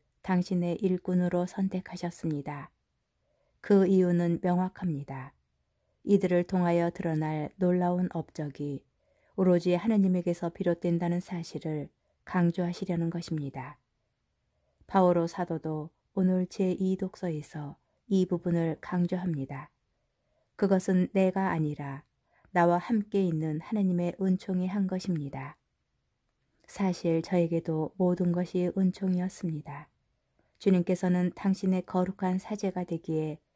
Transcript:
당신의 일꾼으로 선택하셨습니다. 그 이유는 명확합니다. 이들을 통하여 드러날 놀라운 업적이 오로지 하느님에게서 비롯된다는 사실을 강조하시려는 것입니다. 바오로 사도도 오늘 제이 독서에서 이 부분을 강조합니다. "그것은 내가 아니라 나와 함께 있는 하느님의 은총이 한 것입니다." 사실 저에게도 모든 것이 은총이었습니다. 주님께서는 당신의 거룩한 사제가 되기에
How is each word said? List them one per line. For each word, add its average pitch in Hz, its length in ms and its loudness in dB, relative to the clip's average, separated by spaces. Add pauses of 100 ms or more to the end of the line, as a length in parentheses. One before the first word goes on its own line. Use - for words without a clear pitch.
(220)
당신의 180 540 0
일꾼으로 180 720 0
선택하셨습니다. 170 1200 -6 (920)
그 196 260 6
이유는 175 560 4
명확합니다. 165 920 -2 (720)
이들을 180 400 4
통하여 175 460 2
드러날 156 640 -2
놀라운 180 560 2
업적이 147 720 -8 (520)
오로지 180 380 4
하느님에게서 180 760 2
비롯된다는 175 720 0
사실을 156 680 -8 (360)
강조하시려는 175 840 0
것입니다. 147 680 -8 (1080)
바오로 180 400 4
사도도 160 640 -6 (240)
오늘 185 320 2
제이 185 520 -2
독서에서 151 800 -8 (300)
이 190 200 2
부분을 170 540 0
강조합니다. 170 920 -4 (840)
"그것은 185 560 2
내가 190 380 2
아니라 147 540 -4 (460)
나와 175 280 4
함께 202 460 0
있는 156 380 -2
하느님의 180 580 0
은총이 185 480 0
한 196 180 -2
것입니다." 147 720 -6 (1080)
사실 175 560 -2
저에게도 165 760 0
모든 180 340 2
것이 175 460 -2
은총이었습니다. 180 1120 -2 (720)
주님께서는 180 760 2
당신의 185 520 0
거룩한 185 520 -2
사제가 185 460 -4
되기에 156 540 -4 (180)